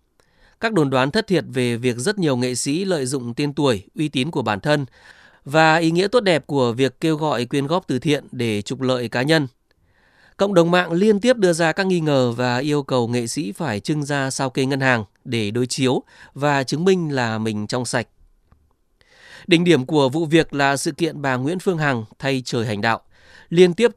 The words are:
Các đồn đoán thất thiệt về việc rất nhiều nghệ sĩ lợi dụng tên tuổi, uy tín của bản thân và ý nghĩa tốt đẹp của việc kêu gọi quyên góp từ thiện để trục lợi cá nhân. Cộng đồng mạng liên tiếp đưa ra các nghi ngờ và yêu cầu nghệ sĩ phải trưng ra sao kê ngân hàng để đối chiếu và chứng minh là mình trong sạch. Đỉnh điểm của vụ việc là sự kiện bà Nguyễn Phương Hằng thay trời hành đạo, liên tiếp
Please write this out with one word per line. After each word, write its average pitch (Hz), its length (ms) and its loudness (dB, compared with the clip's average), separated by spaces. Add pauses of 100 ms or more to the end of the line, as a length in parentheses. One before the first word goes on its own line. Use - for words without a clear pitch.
(600)
Các 226 140 -2
đồn 151 160 2
đoán 131 220 0
thất 220 160 -2
thiệt 160 200 0
về 123 280 -2
việc 120 220 -2
rất 185 200 -4
nhiều 151 200 0
nghệ 127 180 -2
sĩ 147 300 -2
lợi 165 200 -2
dụng 123 280 -6
tên 147 200 -4
tuổi, 131 300 0 (120)
uy 151 140 -2
tín 147 220 -2
của 151 100 -2
bản 107 180 -2
thân 147 260 0 (600)
và 156 300 4
ý 165 160 2
nghĩa 180 160 2
tốt 240 120 2
đẹp 180 280 2
của 131 240 0
việc 135 280 -2
kêu 160 180 0
gọi 139 280 -2
quyên 139 220 -2
góp 175 200 -2
từ 127 120 -2
thiện 143 320 -2
để 113 300 -2
trục 127 200 -8
lợi 127 280 -2
cá 120 120 -2
nhân. 151 260 2 (880)
Cộng 202 160 4
đồng 170 180 6
mạng 175 200 2
liên 202 280 4
tiếp 247 180 2
đưa 185 160 4
ra 160 180 0
các 190 160 -2
nghi 180 120 2
ngờ 139 320 2
và 123 260 -2
yêu 147 260 -2
cầu 127 240 0
nghệ 120 200 -2
sĩ 165 240 -6
phải 131 280 -4
trưng 151 260 -4
ra 139 240 -2
sao 135 200 -4
kê 135 160 -2
ngân 135 160 -2
hàng 127 220 2 (220)
để 113 260 -2
đối 120 140 -2
chiếu 131 380 0 (300)
và 139 300 0
chứng 147 220 -2
minh 175 300 2
là 117 220 -2
mình 107 300 -4
trong 123 180 -4
sạch. 120 220 -4 (1400)
Đỉnh 170 160 4
điểm 151 220 4
của 139 240 2
vụ 160 160 -2
việc 156 280 0
là 139 240 0
sự 160 140 -4
kiện 147 300 -6
bà 135 140 -2
Nguyễn 143 240 -4
Phương 185 180 -2
Hằng 135 280 -2 (140)
thay 139 260 -2
trời 117 200 -4
hành 104 160 -4
đạo, 113 200 0 (480)
liên 175 240 6
tiếp 226 240 2